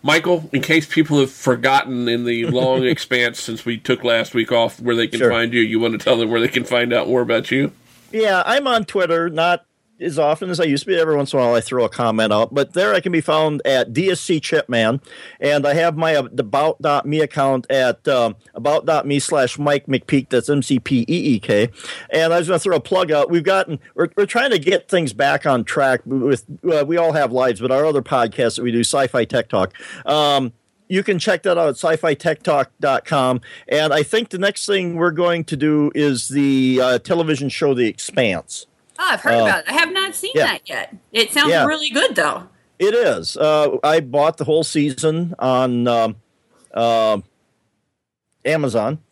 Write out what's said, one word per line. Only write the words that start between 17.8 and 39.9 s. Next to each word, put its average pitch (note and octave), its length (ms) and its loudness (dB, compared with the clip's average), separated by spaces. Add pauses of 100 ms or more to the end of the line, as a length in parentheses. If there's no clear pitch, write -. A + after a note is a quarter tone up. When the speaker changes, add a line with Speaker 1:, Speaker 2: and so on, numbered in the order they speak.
Speaker 2:
um, A#2+ 260 0 (220)
about C#3+ 300 0
dot D3+ 200 0
me C#3+ 140 0
slash C3+ 360 0
Mike D3 300 0
McPeak. C3+ 440 -2
That's A#2+ 200 0
M C#3+ 140 2
C B2+ 160 0
P B2+ 220 0
E D#3+ 340 0
E - 20 -2
K. A2 320 2 (400)
And E3 240 2
I E3+ 40 4
was E3 100 -2
gonna F3+ 100 0
throw F3+ 180 0
a C3 40 2
plug F3+ 320 -2
out. D3 180 0
We've E3+ 140 0
gotten, F#3 340 0 (160)
we're, E3+ 220 0
we're G3+ 100 2
trying B3+ 240 0
to G3+ 80 2
get E3 300 0
things E3 240 0
back C#3+ 340 0
on B2+ 160 2
track C3 420 0
with, C3 400 -2 (260)
uh, D3+ 140 2
we E3 120 -2
all E3 160 2
have C#3+ 180 0
lives, B2 300 0
but B2 100 -2
our C#3 160 2
other C#3+ 160 0
podcast A#2 540 0
that A2 80 -6
we A#2+ 80 -2
do, A#2 80 2
Sci-Fi B2 440 0
Tech A#2 240 -2
Talk, F#2 240 0 (340)
um, C#3+ 460 2 (360)
you F#3+ 160 0
can F#3 160 0
check F3+ 240 -2
that F3+ 120 2
out E3 120 2
at C3+ 80 -2
sci D#3+ 200 0
fi D#3 180 0
tech D#3 280 -4
talk C#3+ 380 0
dot C3+ 240 0
com. B2+ 360 0 (280)
And D3 260 2
I D3+ 80 2
think A3 280 -2
the F#3 80 -8
next G3 280 -2
thing F3+ 300 -2
we're E3+ 160 0
going E3+ 320 0
to D#3 120 -6
do D3 380 2
is C#3 360 0
the, C3 520 2
uh, B2+ 160 2
television D#3 500 -2
show C#3 260 0
The B2 120 2
Expanse. - 800 -4 (300)
Speaker 3:
Oh, F4+ 140 -2
I've - 120 -2
heard - 120 2
Speaker 2:
Uh, A#3 80 4
Speaker 3:
about G3 180 2
it. - 100 -16
I - 20 -6
have E4 200 0